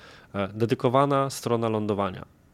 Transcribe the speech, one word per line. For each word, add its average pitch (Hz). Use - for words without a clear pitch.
e, 98
dedykowana 131
strona 117
lądowania, 104